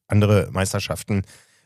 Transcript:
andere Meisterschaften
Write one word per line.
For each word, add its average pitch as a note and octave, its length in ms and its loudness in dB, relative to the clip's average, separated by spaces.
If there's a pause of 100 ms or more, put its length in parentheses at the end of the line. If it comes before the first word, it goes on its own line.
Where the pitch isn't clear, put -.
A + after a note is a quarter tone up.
andere G#2 440 2
Meisterschaften G2 720 -4 (440)